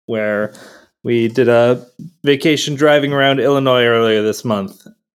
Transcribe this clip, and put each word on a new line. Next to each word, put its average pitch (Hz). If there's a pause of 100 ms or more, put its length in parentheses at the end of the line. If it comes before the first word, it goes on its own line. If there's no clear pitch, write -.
where 107 (500)
we 120
did 120
a 120 (400)
vacation 143
driving 143
around 139
Illinois 131
earlier 113
this 107
month, 101 (280)